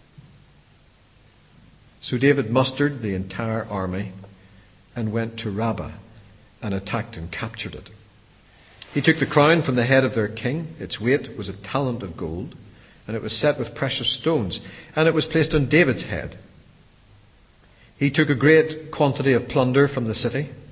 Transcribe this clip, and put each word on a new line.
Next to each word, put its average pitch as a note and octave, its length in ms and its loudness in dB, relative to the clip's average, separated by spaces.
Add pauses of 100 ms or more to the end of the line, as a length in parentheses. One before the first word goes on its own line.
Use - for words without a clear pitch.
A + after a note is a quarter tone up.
(2000)
So - 160 -6
David C3 340 2
mustered C3 520 0
the G#2 120 -2
entire A2+ 520 -4
army F#2+ 460 -6 (800)
and G#2+ 180 -2
went A2+ 260 -4
to A2 120 -4
Rabbah G2 420 -2 (720)
and G#2 100 -4
attacked G#2+ 440 -4
and E2 140 -10
captured - 440 -8
it. - 160 -16 (1040)
He C#3+ 80 0
took D#3+ 160 4
the - 80 0
crown D3+ 360 6
from C3 140 0
the A#2+ 80 2
head C3 200 6
of A#2+ 100 0
their G#2 140 0
king. C#3+ 400 -4 (100)
Its F#2+ 200 -8
weight C3 380 0
was G2 140 -8
a - 20 -8
talent B2+ 500 -4
of F2+ 140 -10
gold, F2 380 -8 (520)
and A2 100 -6
it G#2+ 60 -6
was G#2+ 100 -6
set D3 240 2
with - 180 -6
precious A#2+ 400 -2
stones, B2 440 -2 (380)
and D#3+ 100 4
it E3 80 4
was D#3 120 0
placed D#3+ 280 2
on C#3+ 140 2
David's D3+ 340 4
head. D2+ 340 -8 (1600)
He C#3+ 120 2
took D3+ 180 2
a D3 60 4
great D#3 560 4
quantity C#3 420 2
of A#2 160 2
plunder C3+ 380 4
from B2 200 -2
the A2 80 -2
city C3 340 -2 (240)